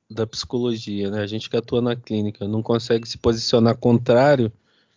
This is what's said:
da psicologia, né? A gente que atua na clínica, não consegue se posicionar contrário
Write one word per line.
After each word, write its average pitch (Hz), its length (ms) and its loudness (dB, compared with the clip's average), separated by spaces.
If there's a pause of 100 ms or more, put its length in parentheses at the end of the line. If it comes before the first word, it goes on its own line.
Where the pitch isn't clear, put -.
da 110 180 -4
psicologia, 110 840 -6
né? 104 120 -4
A 101 60 -6
gente 107 220 -8
que 123 80 -2
atua 117 240 -2
na 120 140 -2
clínica, 104 520 -4
não 110 140 -2
consegue 113 460 0
se - 100 -12
posicionar 117 600 2
contrário 120 760 4 (460)